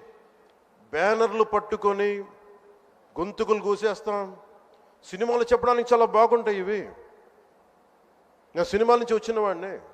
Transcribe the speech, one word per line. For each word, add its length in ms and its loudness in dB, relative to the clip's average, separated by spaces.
బ్యానర్లు 520 2
పట్టుకొని 760 -2
గొంతుకులు 400 -2
కూసేస్తాం. 800 -4
సినిమాలు 340 0
చెప్పడానికి 500 2
చాలా 120 6
బాగుంటాయి 520 2
ఇవి. 240 -4
నేను 80 0
సినిమాల 360 2
నుంచి 140 -2
వచ్చిన 260 -2
వాడిని. 400 -4